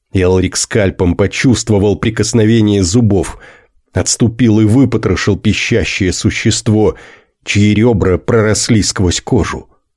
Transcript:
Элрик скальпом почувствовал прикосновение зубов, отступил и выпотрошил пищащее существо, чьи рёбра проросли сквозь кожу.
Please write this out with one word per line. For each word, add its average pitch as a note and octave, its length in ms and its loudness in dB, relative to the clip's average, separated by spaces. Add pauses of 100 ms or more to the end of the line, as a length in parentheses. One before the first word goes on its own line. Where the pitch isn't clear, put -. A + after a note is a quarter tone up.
(120)
Элрик F#2 460 0
скальпом F#2+ 580 0
почувствовал G2+ 840 0
прикосновение A2 840 0
зубов, G2+ 540 0 (560)
отступил A2+ 680 0
и A2 60 4
выпотрошил G#2 720 0
пищащее F#2+ 720 -2
существо, G#2+ 840 0 (500)
чьи G#2 300 0
рёбра G2 420 2
проросли G#2+ 640 0
сквозь - 400 -2
кожу. - 480 -4 (280)